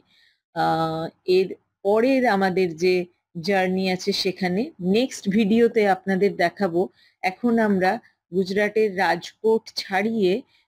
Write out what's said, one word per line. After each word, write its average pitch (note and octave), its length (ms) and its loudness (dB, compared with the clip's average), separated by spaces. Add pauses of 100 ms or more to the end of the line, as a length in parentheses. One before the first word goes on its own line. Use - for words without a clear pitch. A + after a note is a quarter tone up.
(560)
আহ, D#3+ 480 -2 (220)
এর F#3 220 2 (340)
পরের A#3+ 440 2
আমাদের F#3+ 500 2
যে F#3 180 2 (460)
জার্নি F#3+ 500 0
আছে F#3 220 -4
সেখানে F#3 500 -2 (240)
নেক্সট A3+ 420 0
ভিডিওতে A3+ 600 2
আপনাদের F#3+ 480 0
দেখাবো। F3 440 -2 (420)
এখন G#3 360 -2
আমরা G3 320 2 (420)
গুজরাটের G#3 640 0
রাজকোট F#3 680 -2 (140)
ছাড়িয়ে G3+ 560 0 (360)